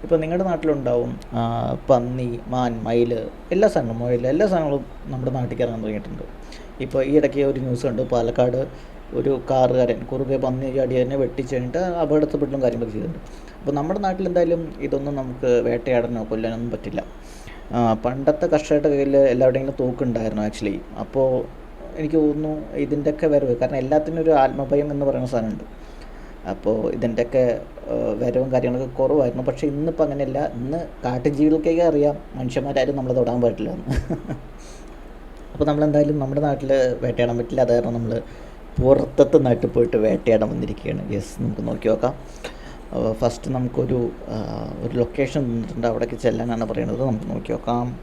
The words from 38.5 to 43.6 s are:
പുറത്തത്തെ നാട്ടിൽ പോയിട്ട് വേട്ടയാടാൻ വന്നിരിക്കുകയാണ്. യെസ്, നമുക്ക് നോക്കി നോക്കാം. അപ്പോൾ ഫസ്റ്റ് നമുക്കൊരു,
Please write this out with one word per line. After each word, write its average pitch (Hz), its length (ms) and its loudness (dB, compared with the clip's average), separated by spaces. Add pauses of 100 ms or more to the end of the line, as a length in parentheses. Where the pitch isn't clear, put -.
പുറത്തത്തെ 139 640 6
നാട്ടിൽ 117 300 4
പോയിട്ട് 117 300 4
വേട്ടയാടാൻ 110 480 4
വന്നിരിക്കുകയാണ്. 113 500 -4 (100)
യെസ്, 101 280 -4
നമുക്ക് 110 280 -2
നോക്കി 113 220 -2
നോക്കാം. 120 220 2 (760)
അപ്പോൾ 117 340 -2
ഫസ്റ്റ് - 340 0
നമുക്കൊരു, 127 440 0 (340)